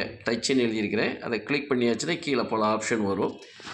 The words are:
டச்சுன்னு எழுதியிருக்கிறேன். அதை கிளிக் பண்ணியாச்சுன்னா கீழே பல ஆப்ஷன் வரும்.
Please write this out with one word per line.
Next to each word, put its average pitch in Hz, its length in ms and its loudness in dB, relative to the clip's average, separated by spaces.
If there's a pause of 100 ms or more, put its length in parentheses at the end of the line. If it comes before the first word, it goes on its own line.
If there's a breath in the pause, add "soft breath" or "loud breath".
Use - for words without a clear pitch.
(240)
டச்சுன்னு 120 400 2
எழுதியிருக்கிறேன். 110 540 0
அதை 117 180 -2 (100)
கிளிக் 143 240 -2
பண்ணியாச்சுன்னா 123 440 2 (100)
கீழே 127 260 2
பல 113 100 0 (120)
ஆப்ஷன் 110 340 0
வரும். 98 260 0 (400 loud breath)